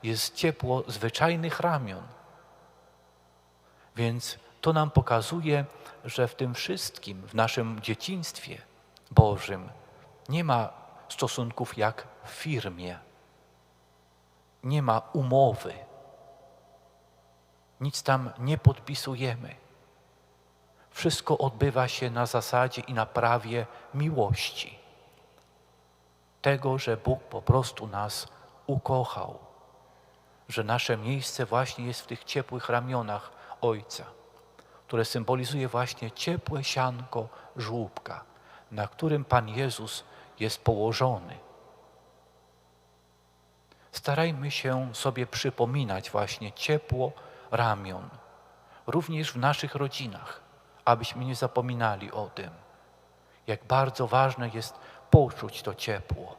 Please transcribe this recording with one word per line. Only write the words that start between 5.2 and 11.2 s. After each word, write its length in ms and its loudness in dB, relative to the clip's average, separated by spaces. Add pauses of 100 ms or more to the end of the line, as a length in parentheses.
że 240 2
w 60 -8
tym 200 -2
wszystkim, 720 -6
w 80 -16
naszym 460 0
dzieciństwie 800 -6 (520)
Bożym, 600 6 (580)
nie 160 0
ma 280 2 (360)
stosunków 680 -2